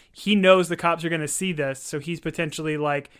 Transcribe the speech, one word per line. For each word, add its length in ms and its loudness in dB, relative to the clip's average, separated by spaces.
He 240 0
knows 340 6
the 80 -4
cops 280 -2
are 40 -2
gonna 180 -2
see 260 -4
this. 260 -4
So 200 -8
he's 200 -8
potentially, 580 -4
like, 420 -2